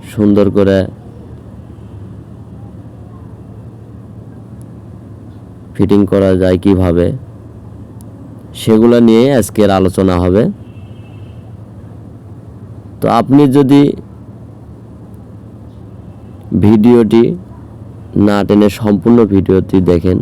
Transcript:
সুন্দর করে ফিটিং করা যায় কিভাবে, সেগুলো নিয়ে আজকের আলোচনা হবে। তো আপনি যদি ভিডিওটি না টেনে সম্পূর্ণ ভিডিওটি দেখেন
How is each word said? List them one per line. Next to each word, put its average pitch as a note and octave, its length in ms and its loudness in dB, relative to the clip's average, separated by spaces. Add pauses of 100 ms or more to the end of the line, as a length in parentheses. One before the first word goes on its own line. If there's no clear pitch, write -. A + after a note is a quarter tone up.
(140)
সুন্দর G#2 340 2 (100)
করে G2 200 2 (4000)
ফিটিং G2+ 240 0 (120)
করা F#2+ 200 2 (100)
যায় F#2 220 2
কিভাবে, F2+ 440 2 (1500)
সেগুলো A#2 360 4 (100)
নিয়ে A2+ 160 4 (160)
আজকের G#2 300 0 (100)
আলোচনা F#2 440 0
হবে। F#2 200 2 (2500)
তো - 60 -6 (140)
আপনি C3 220 2 (160)
যদি C#3+ 240 4 (2750)
ভিডিওটি A2+ 600 4 (1040)
না G#2 100 2 (100)
টেনে G#2 220 4 (120)
সম্পূর্ণ G#2+ 360 2 (160)
ভিডিওটি F#2+ 440 0 (140)
দেখেন F2+ 300 0